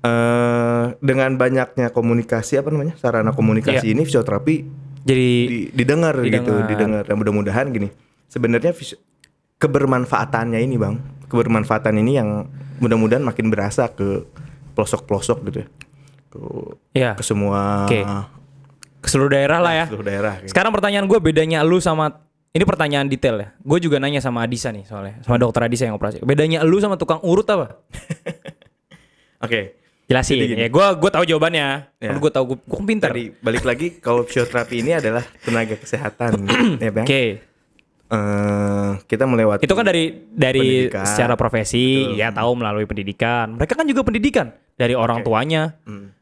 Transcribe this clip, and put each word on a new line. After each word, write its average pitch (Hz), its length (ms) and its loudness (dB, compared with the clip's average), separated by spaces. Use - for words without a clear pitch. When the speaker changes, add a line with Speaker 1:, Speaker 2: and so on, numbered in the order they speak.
Speaker 1:
eh, 120 840 2
dengan 135 380 0
banyaknya 127 560 0
komunikasi, 117 640 0
apa 139 140 0
namanya, 151 260 -2
sarana 113 340 0
komunikasi 117 540 2
Speaker 2:
Iya. 110 80 2
Speaker 1:
ini 135 100 2
fisioterapi 117 520 0
Speaker 2:
Jadi 127 260 4
Speaker 1:
di-, 120 280 -2
didengar 147 440 2
gitu, 120 140 2
Speaker 2:
didengar. 107 180 2
Speaker 1:
didengar. 107 380 0
Dan 104 120 0
mudah-mudahan 104 520 0
gini, 101 220 -2
sebenarnya 117 440 0
fisi-, - 320 -10
kebermanfaatannya 123 1000 0
ini, 127 180 0
Bang, 107 200 0
kebermanfaatan 110 680 2
ini 110 180 2
yang 104 320 -2
mudah-mudahan 113 420 2
makin 113 280 0
berasa 104 400 0
ke 98 360 -4
pelosok-pelosok - 720 -2
gitu 98 140 -6
ya. 107 100 -10
Ke, - 120 -18
Speaker 2:
Iya. 127 200 2
Speaker 1:
ke 101 100 -8
semua 101 640 0
Speaker 2:
Oke. 101 160 2
Ke - 80 -6
seluruh 139 240 2
daerah 143 260 2
lah 175 80 2
Speaker 1:
Nah, 165 80 0
Speaker 2:
ya. 160 120 0
Speaker 1:
seluruh 107 200 -8
daerah, 101 320 -4
gitu. 95 100 -14
Speaker 2:
Sekarang 226 220 0
pertanyaan 202 340 -2
gue, 202 140 4
bedanya 160 440 2
lu 165 160 4
sama, 156 360 0
ini 165 140 0
pertanyaan 147 440 0
detail 131 320 0
ya. 101 100 -8
Gue 156 220 0
juga 156 160 0
nanya 139 240 0
sama 120 220 -2
Adisa 117 260 -4
nih 107 160 -10
soalnya, 101 360 -12
sama 120 160 0
dokter 120 260 2
Adisa 117 220 0
yang 110 120 -2
operasi. 104 240 -4
Bedanya 151 420 2
lu 165 160 6
sama 202 160 2
tukang 160 260 -2
urut 190 260 2
apa? 170 340 -2
Speaker 1:
<laughs> - 720 -12
Oke. 113 200 -2
Speaker 2:
Jelasin. 127 320 2
Speaker 1:
Jadi 123 120 2
gini. 113 120 -2
Speaker 2:
Ya, 117 80 0
gue, 165 180 4
gue 170 160 2
tahu 165 120 2
jawabannya. 156 440 0
Speaker 1:
Ya. - 120 -10
Speaker 2:
Kan 101 100 -4
gue 151 120 0
tahu, 135 160 0
gue, 127 120 -6
gue - 240 -8
pinter. 202 260 0
Speaker 1:
Tadi 120 280 -6
balik 117 260 -2
lagi, 127 240 -2
kalau 120 260 0
fisioterapi 120 560 -2
ini 131 140 0
adalah 120 300 0
tenaga 113 380 -2
kesehatan, 110 760 -4
Speaker 2:
<clears throat> 160 220 0
Speaker 1:
ya, 113 80 0
Bang? 107 160 -2
Speaker 2:
Oke. 135 160 2
Speaker 1:
Eh, 101 800 0
kita 110 160 0
melewati 113 400 2
Speaker 2:
Itu 156 100 2
kan 214 140 2
dari, 165 240 2
dari 131 640 2
Speaker 1:
pendidikan. 98 160 -4
Speaker 2:
secara 120 280 2
profesi, 117 720 0
Speaker 1:
Betul. 101 140 -4
Speaker 2:
ya 110 100 0
tahu 110 260 -2
melalui 107 300 -4
pendidikan. 110 720 -4
Mereka 135 180 -2
kan 320 140 0
juga 269 160 0
pendidikan 220 480 0
dari 120 180 0
orang 117 300 0
Speaker 1:
Oke. 117 80 -2
Speaker 2:
tuanya, 156 540 0
Speaker 1:
Hmm. 98 260 -16